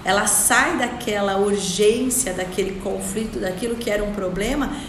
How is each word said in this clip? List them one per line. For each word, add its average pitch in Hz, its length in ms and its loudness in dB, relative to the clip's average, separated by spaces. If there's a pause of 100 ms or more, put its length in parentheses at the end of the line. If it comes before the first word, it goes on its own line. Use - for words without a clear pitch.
ela 202 220 2
sai 262 520 4
daquela 208 600 0
urgência, 202 960 2
daquele 185 480 -2
conflito, 208 580 -4
daquilo 202 360 -2
que 233 140 -4
era 208 140 0
um 208 100 -2
problema, 202 580 -2 (180)